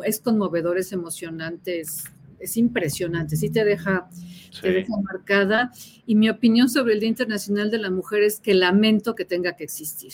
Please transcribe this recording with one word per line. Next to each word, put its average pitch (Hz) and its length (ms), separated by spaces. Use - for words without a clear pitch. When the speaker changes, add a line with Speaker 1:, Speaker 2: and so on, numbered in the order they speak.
Speaker 1:
es 214 160
conmovedor, 175 580
es 185 140
emocionante, 165 880
es, - 240
es - 180
impresionante, 170 800
sí 202 140
te 220 140
deja, 196 440
Speaker 2:
Sí. - 100
Speaker 1:
te 185 120
deja 190 200
marcada, 202 680
y 226 100
mi 214 140
opinión 233 400
sobre 240 240
el 208 80
Día 220 80
Internacional 208 640
de 226 80
la 202 120
Mujer 190 320
es 208 160
que 208 140
lamento 208 600
que 185 100
tenga 175 320
que 156 80
existir. - 500